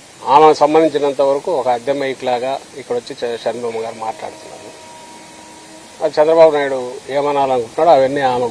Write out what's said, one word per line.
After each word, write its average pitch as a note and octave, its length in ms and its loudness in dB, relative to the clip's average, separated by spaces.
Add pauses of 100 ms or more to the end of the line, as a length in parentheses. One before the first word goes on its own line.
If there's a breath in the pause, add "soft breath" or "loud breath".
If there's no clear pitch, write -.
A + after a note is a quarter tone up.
(340)
ఆమెకు D#3 280 6
సంబంధించినంత D3 580 2 (100)
వరకు C#3 200 -4 (100)
ఒక A#2+ 80 -4 (100)
అద్దె B2+ 220 -4
మైక్ C3+ 300 -6
లాగా B2 220 -4 (280)
ఇక్కడ B2 200 -8
వచ్చి A#2 200 -14
చ-, A#2+ 220 -6
షణ్ముగం A2+ 440 -6
గారు A2+ 200 -12
మాట్లాడుతున్నారు. G#2+ 640 -14 (1300)
అది D#3 160 -2
చంద్రబాబు D#3+ 380 6
నాయుడు C3+ 240 -2 (380)
ఏమనాలనుకుంటున్నాడో C#3 800 0
అవన్నీ C3+ 240 0 (100)
ఆమె B2 180 -2